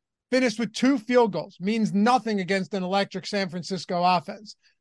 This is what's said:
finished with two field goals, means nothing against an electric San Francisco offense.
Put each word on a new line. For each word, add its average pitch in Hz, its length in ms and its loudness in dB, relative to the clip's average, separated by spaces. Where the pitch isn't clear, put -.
finished 247 280 2
with 233 140 -4
two 262 260 2
field 240 340 2
goals, 165 280 -8
means 202 340 0
nothing 214 460 2
against 190 340 -2
an 190 80 -2
electric 190 440 -2
San 196 220 -4
Francisco 175 540 -6
offense. 185 540 0